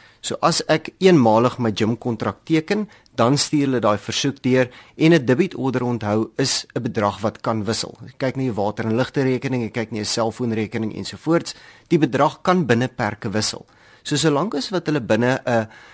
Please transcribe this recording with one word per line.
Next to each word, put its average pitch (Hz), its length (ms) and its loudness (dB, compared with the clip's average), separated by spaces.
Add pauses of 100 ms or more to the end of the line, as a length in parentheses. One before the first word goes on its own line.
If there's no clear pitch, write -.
(200)
So - 200 -6
as 160 260 2
ek 156 300 0
eenmalig 123 640 4
my 113 120 0
gym 110 260 -2
kontrak 113 460 -4
teken, 160 460 -2 (260)
dan 127 220 4
stuur 143 280 0
hulle 131 140 0
daai 104 180 2
versoek - 440 -4
deur 127 280 2 (260)
en 160 180 6
'n 151 120 4
debietorder 127 580 0
onthou 110 540 -2
is - 280 -2 (100)
'n 131 60 -4
bedrag 104 380 -2
wat 104 220 -4
kan 113 220 -2
wissel. - 420 -6
Jy 151 120 -20
kyk 131 180 -2
na 135 80 -4
jou 127 100 -2
water 104 320 -2
en 110 120 0
ligte 131 260 -2
rekening, 127 400 -2
jy 107 60 -6
kyk 110 220 -6
na 117 60 -6
jou 107 80 -4
selfoonrekening 113 920 -4
ensovoorts. - 600 -2 (320)
Die 170 120 2
bedrag 139 420 0
kan 185 240 2
binne 117 220 2
perke 107 420 -4
wissel. 107 360 -4 (380)
So - 120 -4
solank 151 400 0
as 269 140 -4
wat 180 160 -4
hulle 151 160 0
binne 120 440 2
'n 117 220 0 (260)